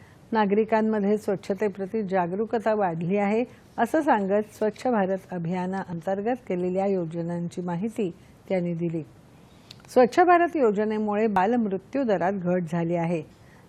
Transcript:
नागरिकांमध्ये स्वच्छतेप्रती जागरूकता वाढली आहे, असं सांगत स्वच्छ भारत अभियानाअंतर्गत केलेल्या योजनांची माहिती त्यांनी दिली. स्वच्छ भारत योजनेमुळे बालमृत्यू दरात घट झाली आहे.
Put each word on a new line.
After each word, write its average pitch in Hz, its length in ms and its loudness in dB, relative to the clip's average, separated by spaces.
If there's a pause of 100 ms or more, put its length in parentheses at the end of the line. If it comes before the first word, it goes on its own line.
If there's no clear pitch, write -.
(320)
नागरिकांमध्ये 214 840 2
स्वच्छतेप्रती 196 840 -4
जागरूकता 202 720 0
वाढली 175 420 0
आहे, 208 280 2 (340)
असं 262 240 2
सांगत 214 520 2
स्वच्छ 214 320 -2
भारत 196 320 0 (120)
अभियानाअंतर्गत 185 1040 -4 (120)
केलेल्या 185 380 -2
योजनांची 170 720 -4
माहिती 180 500 -4 (380)
त्यांनी 175 260 -2
दिली. 165 280 -4 (920)
स्वच्छ 240 280 4
भारत 349 360 6
योजनेमुळे 214 720 0
बालमृत्यू 208 760 0
दरात 190 300 2
घट 180 300 0 (100)
झाली 170 220 0
आहे. 165 280 0 (460)